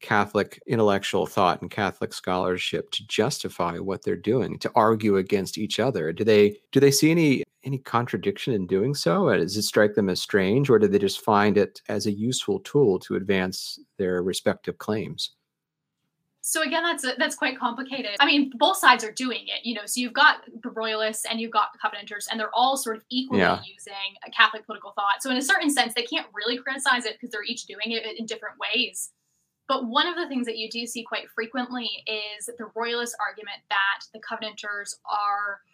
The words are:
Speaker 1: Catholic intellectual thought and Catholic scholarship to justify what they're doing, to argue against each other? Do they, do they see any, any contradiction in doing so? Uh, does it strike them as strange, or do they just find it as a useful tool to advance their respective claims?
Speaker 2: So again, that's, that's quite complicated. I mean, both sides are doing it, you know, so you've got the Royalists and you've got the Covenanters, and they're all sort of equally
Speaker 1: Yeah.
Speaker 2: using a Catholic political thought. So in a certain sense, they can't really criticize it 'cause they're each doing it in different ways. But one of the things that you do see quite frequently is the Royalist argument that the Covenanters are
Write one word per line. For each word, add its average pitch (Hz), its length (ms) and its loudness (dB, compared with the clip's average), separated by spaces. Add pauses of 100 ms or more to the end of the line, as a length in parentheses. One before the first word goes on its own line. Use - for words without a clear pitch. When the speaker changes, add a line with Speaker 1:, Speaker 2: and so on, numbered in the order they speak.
Speaker 1:
Catholic 104 640 0
intellectual 98 600 2
thought 90 340 2
and 90 100 -10
Catholic 98 440 -4
scholarship 90 800 -2
to 104 140 -4
justify 87 680 -2
what 95 260 -6
they're 95 140 -2
doing, 104 440 0
to - 140 -6
argue 110 440 4
against 95 400 0
each 107 200 -4
other? 110 320 0
Do 101 140 -2
they, 104 320 6 (160)
do 139 80 6
they 139 100 10
see 151 200 6
any, 160 340 4 (200)
any 135 120 -4
contradiction 117 800 -2
in 95 120 -2
doing 101 280 2
so? 170 340 2
Uh, 101 80 4
does 90 220 0
it 104 40 -2
strike 104 340 2
them 101 120 2
as 90 140 0
strange, 107 480 2
or 113 80 8
do 104 100 6
they 98 100 4
just 98 240 0
find 104 360 4
it - 320 0
as 104 160 -2
a 104 60 0
useful 104 480 -4
tool 107 400 2
to - 140 -6
advance 95 640 -2 (200)
their 90 240 0
respective 92 560 -2
claims? 87 540 -6 (1080)
Speaker 2:
So - 220 -4
again, 320 200 -2
that's, 339 220 -2 (140)
that's 294 180 -2
quite 254 220 -2
complicated. 233 640 -6
I - 40 6
mean, 294 320 2
both 349 220 2
sides 254 260 6
are 214 80 -8
doing 240 360 -6
it, - 180 -8
you 233 80 -4
know, 208 100 -10
so 220 160 -6
you've 247 140 -6
got 285 220 6 (260)
the 247 80 -10
Royalists 220 560 -4
and 226 160 -4
you've 226 100 -6
got 214 220 2
the - 40 -20
Covenanters, 208 520 -8
and 226 100 -4
they're 214 140 -4
all 262 240 4
sort 226 180 -4
of - 140 -18
equally 247 320 0
Speaker 1:
Yeah. 90 240 4
Speaker 2:
using - 500 -12 (100)
a - 40 -16
Catholic 214 340 2
political 202 280 -14
thought. 202 300 0
So 269 80 -4
in 254 60 0
a 269 60 0
certain 359 260 2
sense, 247 240 0
they 233 120 -2
can't 311 280 -4
really 220 240 -4
criticize 262 480 -2
it 220 160 -8
'cause 240 80 -14
they're 208 160 -8
each 226 220 -8
doing 208 260 -8
it 220 260 -8
in 226 60 -8
different 214 340 -12
ways. 214 520 -4 (580)
But 262 180 0
one 285 220 0
of 339 80 -4
the 262 100 -4
things 247 200 -4
that 220 120 -6
you 220 100 -6
do 233 160 -8
see 233 200 -8
quite - 260 -8
frequently 247 580 -6 (160)
is 214 420 -8
the 233 280 -14
Royalist 233 460 -4
argument 202 380 -8 (100)
that 196 320 0 (120)
the 226 60 -16
Covenanters 208 840 -10
are 202 560 -2 (140)